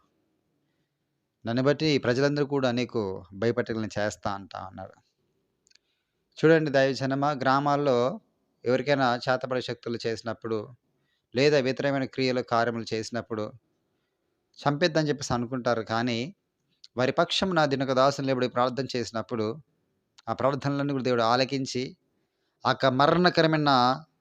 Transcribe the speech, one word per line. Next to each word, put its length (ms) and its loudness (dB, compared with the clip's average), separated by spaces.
నన్ను 180 0
బట్టి 340 2
ప్రజలందరూ 480 2
కూడా 260 0
నీకు 520 -4
భయపడేలా 560 -2
చేస్తా" 320 -4
అంటా 280 -10
ఉన్నాడు. 240 -16
చూడండి 340 4
దైవజనమా, 600 0
గ్రామాల్లో 880 0
ఎవరికైనా 540 0
చేతబడే 320 -2
శక్తులు 460 -8
చేసినప్పుడు 600 -6
లేదా 240 4
వ్యతిరేకమైన 440 -2
క్రియలు, 380 -2
కార్యములు 520 -2
చేసినప్పుడు 580 -6
చంపేద్దని 500 2
చెప్పేసి 240 -2
అనుకుంటారు. 480 -2
కానీ 540 -2
వారి 140 2
పక్షం 440 0
నా 100 4
దినక 260 0
దాసుని 360 2
లేబడి 200 0
ప్రార్థన 380 -2
చేసినప్పుడు 640 -4
ఆ 40 -2
ప్రార్థనలన్నీ 600 -2
కూడా 100 -4
దేవుడు 180 0
ఆలకించి 760 0
ఆ 40 2
యొక్క 160 0
మరణకరమైన 1200 4